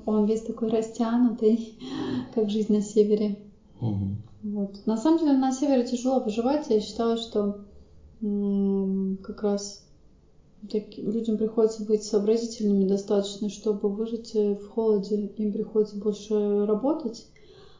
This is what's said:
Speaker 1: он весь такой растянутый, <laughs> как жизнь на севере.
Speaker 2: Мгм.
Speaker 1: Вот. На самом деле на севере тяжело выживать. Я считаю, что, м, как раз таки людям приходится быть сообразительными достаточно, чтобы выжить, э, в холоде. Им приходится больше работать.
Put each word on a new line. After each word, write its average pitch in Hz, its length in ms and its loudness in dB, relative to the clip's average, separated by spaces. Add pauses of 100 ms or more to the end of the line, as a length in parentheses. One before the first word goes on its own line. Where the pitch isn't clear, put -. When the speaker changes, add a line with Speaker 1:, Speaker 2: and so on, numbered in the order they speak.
Speaker 1:
он 214 200 2
весь 220 160 2
такой 220 280 -4
растянутый, 226 1080 2
<laughs> - 540 -6
как 214 160 2
жизнь 208 240 2
на 208 80 4
севере. 208 540 2 (460)
Speaker 2:
Мгм. 98 360 -2 (260)
Speaker 1:
Вот. 202 420 -6
На 220 120 2
самом 330 220 4
деле 294 140 4
на 262 180 4
севере 262 320 2
тяжело 247 360 0
выживать. 233 500 0
Я 214 100 4
считаю, 233 380 -2
что, 208 380 -2 (680)
м, 196 1000 0
как - 220 -12
раз 202 380 -4 (880)
таки - 320 -6
людям 214 360 -2
приходится 214 460 0
быть 214 200 0
сообразительными 208 840 2
достаточно, 202 640 0
чтобы 208 420 -2
выжить, 226 440 -6
э, 208 200 2
в - 120 -10
холоде. 208 680 0
Им 214 140 -2
приходится 208 460 0
больше 208 680 0
работать. 254 600 -2 (520)